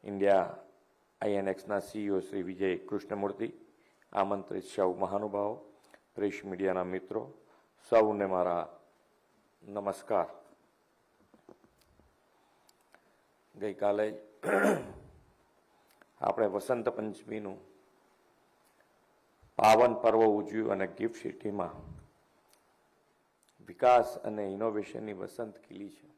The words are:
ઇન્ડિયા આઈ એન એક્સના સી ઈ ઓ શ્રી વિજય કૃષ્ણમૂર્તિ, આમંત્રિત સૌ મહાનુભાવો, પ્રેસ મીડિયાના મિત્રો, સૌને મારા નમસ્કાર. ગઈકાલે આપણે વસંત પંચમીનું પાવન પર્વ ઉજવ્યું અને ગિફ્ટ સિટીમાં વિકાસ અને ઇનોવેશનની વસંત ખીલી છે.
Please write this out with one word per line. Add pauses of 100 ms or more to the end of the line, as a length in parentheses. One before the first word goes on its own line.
ઇન્ડિયા (640)
આઈ
એન
એક્સના
સી
ઈ
ઓ
શ્રી
વિજય
કૃષ્ણમૂર્તિ, (600)
આમંત્રિત
સૌ
મહાનુભાવો, (440)
પ્રેસ
મીડિયાના
મિત્રો, (540)
સૌને
મારા (840)
નમસ્કાર. (3250)
ગઈકાલે (2000)
આપણે
વસંત
પંચમીનું (2000)
પાવન
પર્વ
ઉજવ્યું
અને
ગિફ્ટ
સિટીમાં (1600)
વિકાસ
અને
ઇનોવેશનની
વસંત
ખીલી
છે.